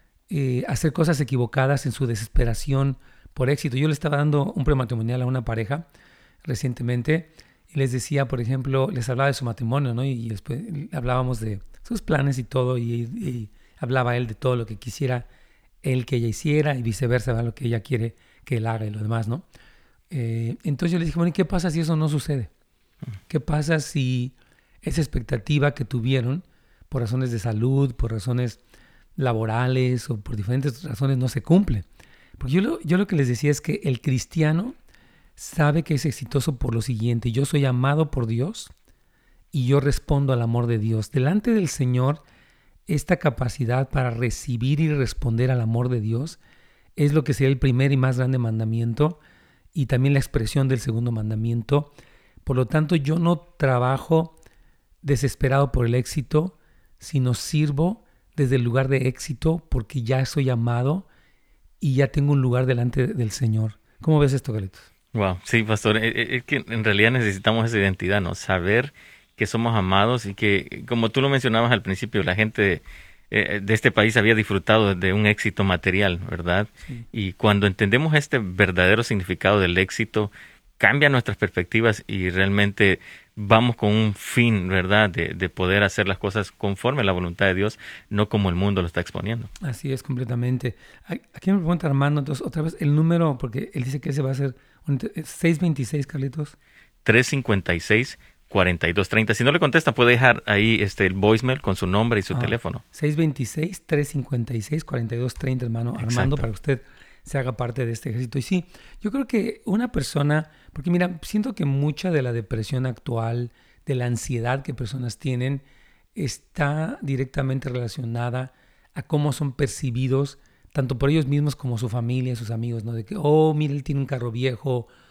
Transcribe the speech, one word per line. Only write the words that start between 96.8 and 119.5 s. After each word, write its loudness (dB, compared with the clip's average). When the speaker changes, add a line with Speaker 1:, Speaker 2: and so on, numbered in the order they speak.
Speaker 2:
Tres 6
cincuenta 0
y -2
seis, 0
cuarenta 2
y 2
dos 0
treinta. 2
Si 0
no 4
le 4
contesta, 2
puede 6
dejar 4
ahí, 4
este, 0
el 0
voicemail 2
con -2
su -2
nombre 2
y 0
su -4
Speaker 1:
Ah, -2
Speaker 2:
teléfono. -4
Speaker 1:
seis -2
veintiséis, -4
tres -2
cincuenta -4
y -4
seis, -6
cuarenta -6
y -4
dos -4
treinta, -4
hermano -4
Armando, -6
Speaker 2:
Exacto. 0
Speaker 1:
para -2
que -6
usted -2
se -6
haga -4
parte -4
de -2
este -8
ejército. -4
Y -2
sí, -2
yo -2
creo -2
que -2
una 0
persona, 0
porque -4
mira, 0
siento -2
que -2
mucha 0
de 2
la -2
depresión -4
actual, -4
de -2
la -2
ansiedad -2
que -8
personas -8
tienen, -4
está -4
directamente -4
relacionada -6
a -10
cómo 0
son -4